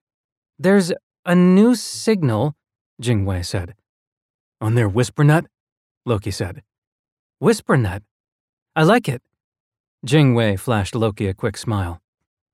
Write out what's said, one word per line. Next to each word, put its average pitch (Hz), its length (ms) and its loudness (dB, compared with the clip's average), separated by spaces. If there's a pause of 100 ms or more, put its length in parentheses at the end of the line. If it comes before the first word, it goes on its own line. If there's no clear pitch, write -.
(580)
There's 185 360 0 (320)
a 175 100 2
new 185 400 6
signal," 151 800 -2 (460)
Jingwei 98 420 -2
said. 87 320 -8 (840)
"On 110 140 0
their 113 140 2
WhisperNet?" 147 580 2 (580)
Loki 107 260 -4
said. - 320 -10 (800)
"WhisperNet? 131 580 0 (760)
I 156 60 2
like 220 260 2
it." 123 120 -8 (840)
Jingwei 117 520 2
flashed 107 380 -4
Loki 107 320 -2
a 95 60 -4
quick 110 240 -8
smile. 95 440 -6 (520)